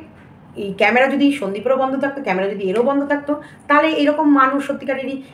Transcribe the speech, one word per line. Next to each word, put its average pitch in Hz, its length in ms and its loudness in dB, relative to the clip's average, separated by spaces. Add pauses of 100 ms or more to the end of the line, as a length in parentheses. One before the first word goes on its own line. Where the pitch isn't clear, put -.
(560)
এই 202 220 -8
camera 233 300 4
যদি 285 240 2
সন্দীপেরও 220 460 -2
বন্ধ 262 220 -2
থাকতো, 277 240 -4
camera 190 240 -2
যদি 196 220 -4
এরও 220 140 0
বন্ধ 277 220 0
থাকতো, 285 360 -4 (260)
তাহলে 294 200 4
এরকম 302 420 2
মানুষ 277 380 4
সত্যিকারেরই - 560 -6 (100)